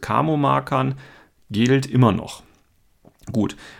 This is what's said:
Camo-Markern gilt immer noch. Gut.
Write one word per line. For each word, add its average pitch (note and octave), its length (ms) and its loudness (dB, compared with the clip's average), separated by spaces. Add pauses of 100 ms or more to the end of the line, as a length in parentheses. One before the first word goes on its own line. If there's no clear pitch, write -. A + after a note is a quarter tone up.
Camo-Markern C3+ 920 -2 (560)
gilt B2 340 2
immer B2 280 4
noch. - 280 -8 (920)
Gut. - 260 -2 (220)